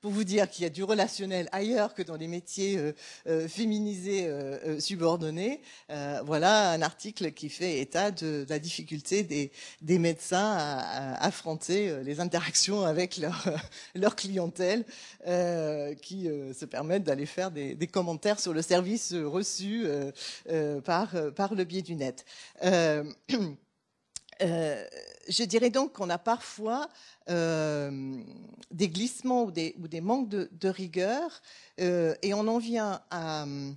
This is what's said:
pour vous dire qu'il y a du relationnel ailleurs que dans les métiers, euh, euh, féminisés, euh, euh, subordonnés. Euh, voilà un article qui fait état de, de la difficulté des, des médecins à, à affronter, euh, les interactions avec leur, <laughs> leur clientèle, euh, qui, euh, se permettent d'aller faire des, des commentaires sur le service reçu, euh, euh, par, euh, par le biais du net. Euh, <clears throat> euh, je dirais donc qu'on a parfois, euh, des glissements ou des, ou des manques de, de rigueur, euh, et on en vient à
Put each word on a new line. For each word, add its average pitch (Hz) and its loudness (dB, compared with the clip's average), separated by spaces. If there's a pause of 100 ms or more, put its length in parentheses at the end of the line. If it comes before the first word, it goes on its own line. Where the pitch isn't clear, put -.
pour 202 -4
vous 208 0
dire 196 4
qu'il 175 -6
y - 0
a 165 2
du 165 -6
relationnel 190 0
ailleurs 208 0
que - -6
dans 160 -6
les 160 -6
métiers, 190 -2
euh, 151 0 (340)
euh, 160 2
féminisés, 202 0
euh, 139 -4
euh, 156 -2
subordonnés. 170 0 (280)
Euh, 143 -4
voilà 175 6
un 165 2
article 180 -2
qui 151 -8
fait 170 -2
état 170 0
de, 156 -4
de 131 -16
la 151 -2
difficulté 160 -2
des, 147 -2 (300)
des 170 4
médecins 180 2
à, 135 -2
à - 0
affronter, 185 0
euh, 143 -2
les 143 -4
interactions 175 2
avec 175 2
leur, 160 -2 (260)
<laughs> - -16
leur 202 4
clientèle, 190 0 (420)
euh, 160 0
qui, 180 -6
euh, 139 -6
se 131 -10
permettent 160 0
d'aller 143 2
faire 185 -4
des, 139 -6
des 160 -2
commentaires 180 0
sur 175 -2
le 156 0
service 180 2
reçu, 190 -2
euh, 143 0 (380)
euh, 151 0
par, 175 2
euh, 151 0
par 196 0
le 185 2
biais 175 -4
du 156 -6
net. 131 -4 (380)
Euh, 165 6 (260)
<clears throat> - -6
euh, 165 0 (420)
je 196 2
dirais 226 4
donc 262 2
qu'on 185 -4
a 175 2
parfois, 233 -2 (400)
euh, 147 0 (480)
des 180 2
glissements 240 0
ou 202 -2
des, 160 -2
ou 165 -10
des 165 -6
manques 233 0
de, 202 -2
de 190 0
rigueur, 190 -2 (380)
euh, 175 4
et 196 2
on 214 2
en 226 4
vient 226 0 (100)
à 156 -4 (320)